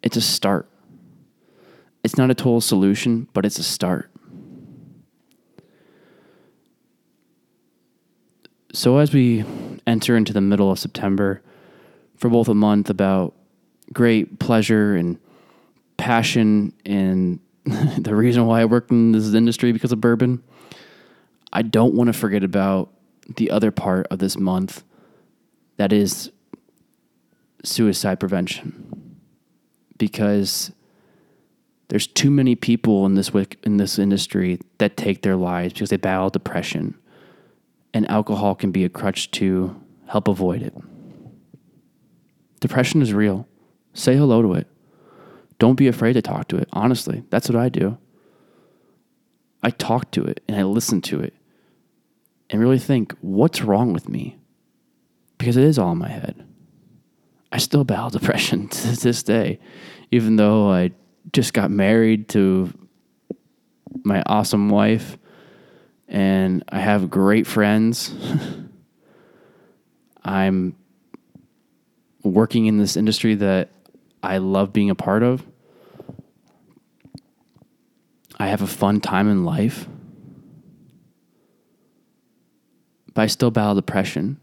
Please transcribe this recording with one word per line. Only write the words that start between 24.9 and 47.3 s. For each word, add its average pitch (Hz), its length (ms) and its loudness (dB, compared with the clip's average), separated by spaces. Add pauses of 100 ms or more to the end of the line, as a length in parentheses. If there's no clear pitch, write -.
that 101 140 0
is 104 400 0 (1300)
suicide 98 560 0
prevention. - 960 -8 (800)
Because 101 760 -2 (1160)
there's - 180 -2
too - 240 0
many 135 260 4
people 107 520 2
in 98 80 2
this 98 180 -2
wic-, 98 300 -2
in 104 140 0
this 98 200 -2
industry 95 600 0 (180)
that 104 200 -2
take - 260 -4
their 95 120 0
lives 90 380 -2
because 104 160 -6
they 101 80 0
battle 92 320 0
depression. - 680 -6 (960)
And 107 180 0
alcohol 104 440 0
can 98 160 -4
be 92 120 0
a 90 60 0
crutch - 420 -6
to 92 480 -2 (260)
help - 220 -2
avoid 92 340 -2
it. - 120 -10 (1900)
Depression 127 420 0
is 110 120 0
real. 104 340 0 (460)
Say - 220 0
hello 131 260 4
to 101 120 2
it. - 140 -4 (880)
Don't 131 180 6
be 135 120 4
afraid 117 260 0
to 120 80 2
talk - 280 -6
to - 80 -4
it. - 160 -4
Honestly, 120 560 -2
that's - 200 -2